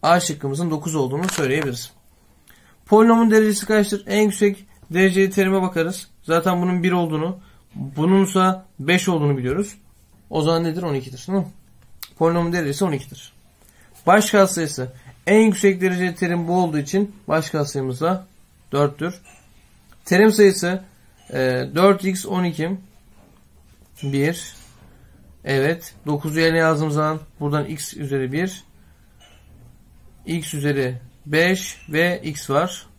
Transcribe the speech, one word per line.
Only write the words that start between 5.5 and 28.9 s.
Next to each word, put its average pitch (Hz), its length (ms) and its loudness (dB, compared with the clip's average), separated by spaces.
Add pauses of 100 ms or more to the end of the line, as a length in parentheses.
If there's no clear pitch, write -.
bakarız. 180 460 -4 (140)
Zaten 175 400 0
bunun 180 200 -2
bir 180 100 2
olduğunu, 170 460 -2 (360)
bununsa 185 920 0 (120)
beş 180 300 0
olduğunu 147 300 0
biliyoruz. 139 360 -4 (560)
O 160 120 -2
zaman 165 220 0
nedir? 165 180 -4
On 160 120 -4
ikidir. 131 320 -10
Hı? 190 180 -2 (760)
Polinomun 170 340 0
derecesi 160 320 -2
on 185 80 0
ikidir. - 400 -10 (760)
Baş 208 240 6
katsayısı 170 640 0 (340)
en 208 140 6
yüksek 196 400 2
dereceli 180 340 -2
terim 175 340 -2
bu 170 40 -2
olduğu 175 260 0
için 196 360 -2 (140)
baş 156 220 -2
katsayımız 139 500 -4
da 180 260 -2 (460)
dörttür. 147 480 -2 (840)
Terim 202 280 6
sayısı, 190 520 2 (480)
e, 127 420 -2
dört 185 300 4
x 185 220 -4
on 185 180 -2
iki. 170 340 -4 (1200)
Bir. 139 520 -4 (920)
Evet. 147 500 -2 (120)
Dokuzu 151 340 -4
yerine 165 180 2
yazdığım 156 320 2
zaman 156 300 -2 (200)
buradan 147 260 -2
x 147 300 -12
üzeri 135 360 -4
bir. 180 320 -6 (1600)